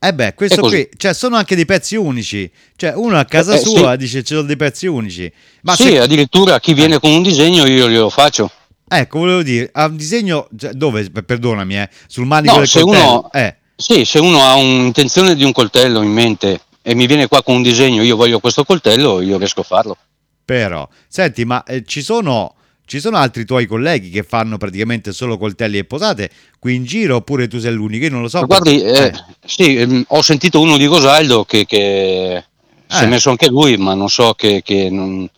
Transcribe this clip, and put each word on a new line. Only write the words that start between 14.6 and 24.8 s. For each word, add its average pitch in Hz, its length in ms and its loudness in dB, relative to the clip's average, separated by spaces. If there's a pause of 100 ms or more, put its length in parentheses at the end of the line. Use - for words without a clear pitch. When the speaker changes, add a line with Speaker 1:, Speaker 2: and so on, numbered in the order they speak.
Speaker 2:
di 135 80 0
un 139 80 2
coltello 120 500 0
in 104 80 0
mente 104 500 0 (220)
e 120 140 -4
mi 123 100 2
viene 139 220 2
qua 139 160 4
con 127 100 2
un 123 80 2
disegno, 123 400 2
"Io 117 140 2
voglio 117 240 2
questo 127 240 -2
coltello", 123 560 2
io 95 180 0
riesco 98 220 -4
a 90 40 -4
farlo. 95 320 -4 (480)
Speaker 1:
Però, 95 420 -4 (200)
senti, 143 380 -4
ma, 123 180 -4
eh, 127 240 -10
ci - 160 -10
sono, 139 540 -4 (280)
ci - 160 -12
sono 214 160 -4
altri 123 300 -2
tuoi 127 200 -2
colleghi 113 440 -4
che 98 140 -6
fanno 110 340 -4
praticamente 104 540 -6